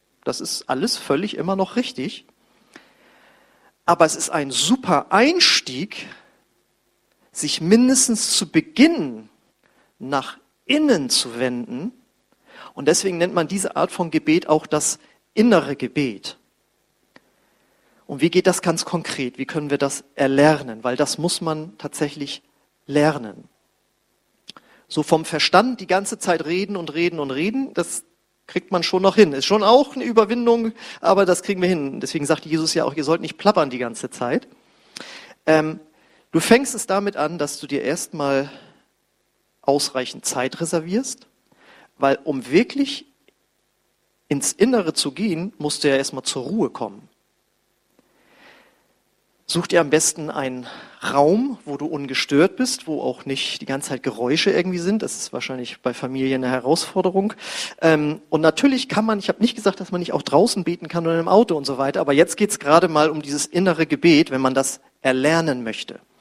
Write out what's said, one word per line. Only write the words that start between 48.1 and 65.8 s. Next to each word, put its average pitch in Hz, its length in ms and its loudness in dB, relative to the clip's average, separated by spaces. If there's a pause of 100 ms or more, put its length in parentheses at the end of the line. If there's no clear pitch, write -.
Such 170 140 -2
dir 175 160 4
am 151 80 0
besten 156 400 0
einen 127 380 -6 (340)
Raum, 202 640 2
wo 143 100 -8
du 143 120 -6
ungestört 143 680 0
bist, - 300 -4
wo 151 160 -6
auch 127 240 -6
nicht - 360 -6
die - 40 -16
ganze 139 240 -6
Zeit 131 140 -6
Geräusche 127 480 0
irgendwie 180 260 0
sind. 196 240 0
Das - 160 -6
ist - 160 -12
wahrscheinlich 127 480 -10
bei 123 100 -2
Familien 131 520 -4
eine 127 100 -2
Herausforderung. 180 800 0 (480)
Ähm, 156 480 2
und 156 120 0
natürlich 254 480 2
kann 214 160 0
man, 220 120 0
ich 196 100 -8
habe - 140 -2
nicht 240 140 2
gesagt, 202 240 -2
dass 185 120 -12
man 180 100 -2
nicht - 120 -8
auch 147 80 0
draußen 175 420 4
beten 175 240 -4
kann 170 200 -2
oder 165 120 2
im 165 80 -2
Auto 202 280 6
und 143 100 -4
so 139 140 -4
weiter, 139 200 0
aber 147 140 2
jetzt 151 240 6
geht's 202 220 0
gerade 165 300 6
mal 156 200 4
um 151 140 -6
dieses 143 240 -4
innere 170 400 0
Gebet, 160 420 4
wenn 131 120 -2
man 131 120 2
das 135 280 -2 (200)
erlernen 135 640 0
möchte. - 360 -10 (220)